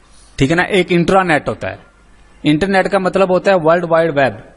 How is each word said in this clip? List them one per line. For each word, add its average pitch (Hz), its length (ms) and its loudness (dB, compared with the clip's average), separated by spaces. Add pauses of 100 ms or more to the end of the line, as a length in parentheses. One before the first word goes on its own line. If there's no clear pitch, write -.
(400)
ठीक 135 100 2
है 165 60 -2
ना, 180 80 0
एक 180 280 -2
intranet 170 580 0
होता 104 200 -8
है। 95 100 -12 (640)
Internet 185 420 0
का 196 120 -2
मतलब 185 320 0
होता 185 200 2
है 190 60 4
world 170 280 0
wide 165 260 0
web, 131 260 0 (200)